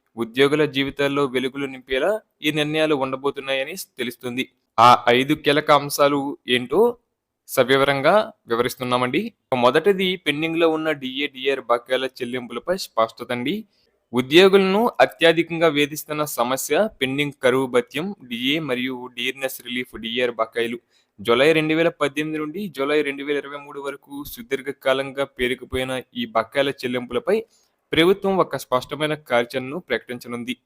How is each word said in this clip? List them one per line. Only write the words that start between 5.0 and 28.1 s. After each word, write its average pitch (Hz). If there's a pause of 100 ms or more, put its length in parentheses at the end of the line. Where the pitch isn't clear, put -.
ఐదు 131
కీలక 147
అంశాలు 143 (100)
ఏంటో 143 (520)
సవివరంగా 139 (140)
వివరిస్తున్నామండి. 123 (220)
మొదటిది 185
పెండింగ్లో 165
ఉన్న 156
డిఏ, 139
డిఆర్ 131
బకాయిల 123
చెల్లింపులపై 123
స్పష్టత 113
అండి. 143 (480)
ఉద్యోగులను 190 (100)
అత్యధికంగా 165
వేధిస్తున్న 151
సమస్య 143 (140)
పెండింగ్ 135 (100)
కరువు 131
భత్యం, 131 (100)
డిఏ 127
మరియు 127
డియర్‌నెస్ 131
రిలీఫ్ 123
డిఆర్ 120
బకాయిలు. 117 (420)
జూలై 120
రెండు 156
వేల 165
పద్దెనిమిది 151
నుండి 156
జూలై 143
రెండు 139
వేల 143
ఇరవై 139
మూడు 143
వరకు 139
సుదీర్ఘకాలంగా 135
పేరుకుపోయిన 127 (140)
ఈ 120
బకాయిల 113
చెల్లింపులపై 123 (520)
ప్రభుత్వం 190